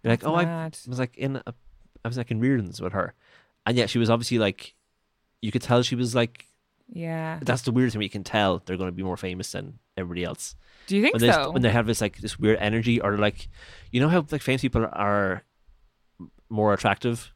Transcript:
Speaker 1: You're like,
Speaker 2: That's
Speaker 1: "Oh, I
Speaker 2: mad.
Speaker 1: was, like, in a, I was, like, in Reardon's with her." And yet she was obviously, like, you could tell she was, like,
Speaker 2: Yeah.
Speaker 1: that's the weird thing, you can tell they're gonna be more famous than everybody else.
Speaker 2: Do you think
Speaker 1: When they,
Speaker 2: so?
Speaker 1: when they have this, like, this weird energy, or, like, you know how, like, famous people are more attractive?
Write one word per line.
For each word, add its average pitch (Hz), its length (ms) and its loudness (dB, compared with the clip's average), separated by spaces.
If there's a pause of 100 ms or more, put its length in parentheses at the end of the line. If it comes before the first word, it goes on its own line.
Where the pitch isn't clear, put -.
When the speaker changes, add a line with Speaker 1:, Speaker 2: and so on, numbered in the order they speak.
Speaker 1:
You're 113 80 2
like, 117 80 2
Speaker 2:
That's 156 100 -2
Speaker 1:
"Oh, 165 60 0
I 175 80 4
Speaker 2:
mad. 165 420 -6
Speaker 1:
was, 127 140 -6
like, 123 160 -4
in 135 280 -4
a, 120 100 -12 (500)
I 113 40 -4
was, 120 80 -4
like, 117 140 -6
in 110 80 0
Reardon's 117 420 0
with 90 120 -6
her." 92 220 -4 (520)
And 120 100 2
yet 113 140 2
she 120 80 0
was 117 120 4
obviously, 117 280 2
like, - 360 0 (680)
you 107 80 -4
could 120 120 -2
tell 123 200 4
she 120 140 -2
was, 120 180 -2
like, 120 320 -2 (420)
Speaker 2:
Yeah. 160 540 -8
Speaker 1:
that's 123 200 -2
the 123 100 -2
weird 123 200 4
thing, 107 100 -4
you 95 80 -4
can 101 120 -8
tell 98 420 2
they're 92 120 -6
gonna 92 160 -4
be 92 100 -8
more 92 140 -4
famous 92 340 -8
than 98 300 -12 (160)
everybody 87 260 -6
else. - 320 -8 (320)
Speaker 2:
Do 196 100 0
you 202 60 4
think 330 120 4
Speaker 1:
When 113 80 2
they, 190 100 8
Speaker 2:
so? 147 180 2
Speaker 1:
when 131 120 0
they 113 80 4
have 110 160 2
this, 113 160 0
like, 101 160 -4
this - 200 -10
weird 107 220 4
energy, 113 400 2
or, 101 160 0
like, 104 320 0 (420)
you 123 120 0
know 151 80 4
how, 170 200 2
like, 147 120 -4
famous 131 180 0
people 117 320 2
are 101 500 0 (1080)
more 107 240 4
attractive? 117 600 0